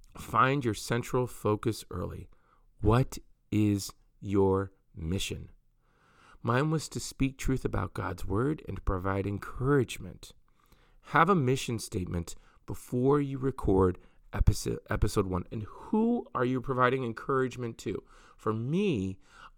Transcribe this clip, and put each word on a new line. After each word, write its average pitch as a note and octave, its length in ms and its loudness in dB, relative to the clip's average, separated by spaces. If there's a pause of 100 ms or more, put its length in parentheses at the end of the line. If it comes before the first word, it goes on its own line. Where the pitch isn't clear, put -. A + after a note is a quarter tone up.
(180)
find C3 460 2
your G#2+ 100 0
central A#2+ 540 -2
focus - 640 -2
early. F2+ 360 -8 (520)
What A#2 380 4 (340)
is G#2 400 2 (280)
your G2 520 2 (240)
mission? E2 540 -4 (960)
Mine C3 240 2
was D#3 200 -2
to B2 100 -6
speak - 380 -2
truth C3 260 0
about G2+ 300 -4
God's F#2 320 -6
word B2+ 420 -2
and G2 80 -8
to F2+ 60 -10
provide G2 440 0
encouragement. A#2 1080 -2 (760)
Have E3 240 4
a G3+ 40 6
mission B2+ 440 2
statement F2+ 560 -4 (320)
before C3 520 2
you C#3 200 -4
record F#2+ 580 2 (340)
episode, - 480 2 (120)
episode G#2 360 2
one. F2+ 240 -2
And A2 120 -6
who A3+ 720 0
are B2+ 100 0
you B2+ 160 0
providing B2+ 420 0
encouragement B2 760 -4
to? - 240 -6 (340)
For A2 160 -2
me, A#2 640 0 (420)